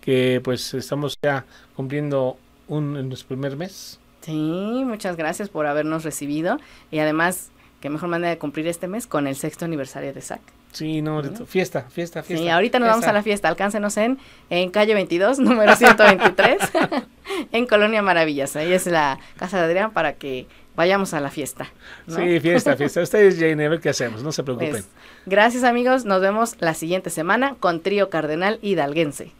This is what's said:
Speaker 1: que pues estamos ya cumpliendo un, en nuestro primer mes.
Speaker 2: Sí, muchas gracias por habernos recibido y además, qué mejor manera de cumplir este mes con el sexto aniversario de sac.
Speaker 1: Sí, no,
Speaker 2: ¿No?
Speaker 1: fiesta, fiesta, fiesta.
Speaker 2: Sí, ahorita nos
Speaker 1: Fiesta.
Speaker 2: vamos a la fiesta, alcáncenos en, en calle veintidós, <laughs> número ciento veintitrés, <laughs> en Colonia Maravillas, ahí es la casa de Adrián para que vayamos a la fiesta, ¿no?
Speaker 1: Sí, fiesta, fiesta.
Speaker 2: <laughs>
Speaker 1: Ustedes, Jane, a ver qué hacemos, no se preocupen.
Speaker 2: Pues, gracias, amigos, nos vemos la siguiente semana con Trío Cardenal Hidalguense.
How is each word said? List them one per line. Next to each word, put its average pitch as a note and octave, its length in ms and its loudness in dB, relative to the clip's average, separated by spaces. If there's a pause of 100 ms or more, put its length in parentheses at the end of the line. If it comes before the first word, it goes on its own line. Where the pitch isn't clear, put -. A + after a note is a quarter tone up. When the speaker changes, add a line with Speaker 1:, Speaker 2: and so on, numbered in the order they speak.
Speaker 1:
que B2+ 420 2
pues B2 300 -4
estamos C#3 480 -6
ya C#3 240 -2 (280)
cumpliendo C3+ 640 -4 (320)
un, D3 300 -4
en C3 100 -6
nuestro C3 200 -12
primer C3+ 280 -6
mes. - 420 -14 (220)
Speaker 2:
Sí, - 100 -14 (560)
muchas G#3+ 300 -6
gracias E3+ 320 -6
por D#3 180 -4
habernos D3+ 380 -2
recibido D#3 560 -4 (320)
y D#3 80 -2
además, D#3+ 500 -2 (300)
qué C#3+ 100 -8
mejor D#3 180 -6
manera E3+ 220 -2
de E3 80 -4
cumplir D#3 300 -6
este E3+ 180 -6
mes G#3 220 -8
con C#3+ 180 -2
el C#3 80 -4
sexto D#3 300 -8
aniversario C#3+ 480 -8
de C#3+ 80 -16
sac. - 200 -12 (300)
Speaker 1:
Sí, D#3 320 -6
no, D#3 180 -4
Speaker 2:
¿No? D#3+ 240 -8
Speaker 1:
fiesta, F3+ 460 -4
fiesta, E3+ 320 -10
fiesta. E3 220 -4
Speaker 2:
Sí, E3+ 40 -2
ahorita G#3 300 2
nos A#3+ 80 2
Speaker 1:
Fiesta. A3+ 140 4
Speaker 2:
vamos - 80 0
a A3 40 2
la G#3 120 2
fiesta, G3+ 240 0
alcáncenos G3+ 480 -2
en, A#3+ 220 0 (300)
en F3+ 220 0
calle G#3 240 2
veintidós, G3 440 2
<laughs> - 20 2
número G#3+ 340 6
ciento A3 300 8
veintitrés, G3+ 560 6 (460)
<laughs> - 440 -10
en A#3+ 160 0
Colonia G#3+ 340 4
Maravillas, D#3+ 540 0
ahí D#3+ 180 0
es F#3 140 2
la D3 320 2 (200)
casa F#3 200 -4
de F3 60 2
Adrián F#3 260 0
para D#3+ 220 -2
que B2+ 340 -10 (300)
vayamos F#3 380 2
a D#3 60 -2
la C#3 80 -4
fiesta, C#3 440 -10 (340)
¿no? E3 80 -12
Speaker 1:
Sí, F3 240 2
fiesta, D#3+ 380 2
fiesta. C#3+ 240 -2
Speaker 2:
<laughs> - 20 2
Speaker 1:
Ustedes, F#3+ 380 4
Jane, D#3 260 2
a D3 40 2
ver E3 100 0
qué D#3 80 -2
hacemos, A#2+ 340 -4
no D3+ 80 -6
se D3 140 -4
preocupen. C3+ 260 -4
Speaker 2:
Pues, A2 180 -8 (380)
gracias, A#3 380 4
amigos, B3 400 2
nos F#3+ 180 2
vemos G#3+ 380 0
la D#3+ 140 0
siguiente F3 360 -4
semana A3 480 0
con E3+ 220 0
Trío G3 280 0
Cardenal F3 540 -2
Hidalguense. D#3 760 -2